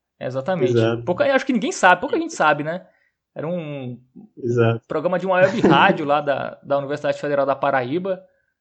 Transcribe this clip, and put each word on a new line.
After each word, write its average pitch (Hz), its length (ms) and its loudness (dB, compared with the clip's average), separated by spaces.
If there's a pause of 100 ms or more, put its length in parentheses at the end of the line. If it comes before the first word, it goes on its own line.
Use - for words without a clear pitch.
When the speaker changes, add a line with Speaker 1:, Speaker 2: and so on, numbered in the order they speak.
(180)
Speaker 1:
Exatamente. 131 540 -2
Speaker 2:
Exato. 117 320 2
Speaker 1:
Pouca, 180 200 0 (100)
acho 262 100 2
que - 80 -2
ninguém 247 200 -2
sabe, 180 280 4
pouca 339 180 -2
gente 320 140 -6
sabe, 151 320 0
né? 170 220 -8 (480)
Era 143 120 -8
um 147 540 -10 (380)
Speaker 2:
Exato. 117 500 0
Speaker 1:
programa 175 300 -2
de 180 80 -4
uma 185 100 2
web 190 240 2
rádio 160 460 4
lá 143 160 2
da, 135 400 -4
da 139 160 -2
Universidade 143 420 -4
Federal 143 240 0
da 135 100 0
Paraíba. 143 680 -2 (380)